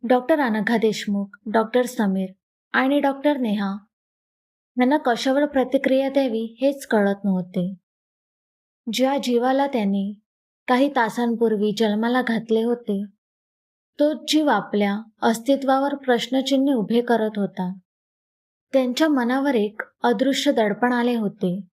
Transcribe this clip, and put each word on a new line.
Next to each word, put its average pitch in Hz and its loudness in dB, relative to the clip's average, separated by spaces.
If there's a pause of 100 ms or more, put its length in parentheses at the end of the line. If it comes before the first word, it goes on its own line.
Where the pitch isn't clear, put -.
डॉक्टर 254 2
अनघा 226 0
देशमुख, 202 -2 (200)
डॉक्टर 226 0
समीर 190 -2 (400)
आणि 269 2
डॉक्टर 277 0
नेहा 208 -4 (1000)
यांना 254 4 (100)
कशावर 262 0
प्रतिक्रिया 269 0
द्यावी 226 -2
हेच 277 -2
कळत 202 0
नव्हते. 185 -2 (1200)
ज्या 262 2
जीवाला 254 2
त्यांनी 202 -2 (480)
काही 262 4
तासांपूर्वी 226 0
जन्माला 226 0
घातले 226 -2
होते, 226 -4 (960)
तो 302 0
जीव 302 2
आपल्या 202 0 (220)
अस्तित्वावर 269 0
प्रश्नचिन्ह 269 0
उभे 226 0
करत 226 0
होता. 185 -4 (1000)
त्यांच्या 262 2
मनावर 269 0
एक 208 -2 (200)
अदृश्य 269 2
दडपण 220 0
आले 240 0
होते. 202 -2 (160)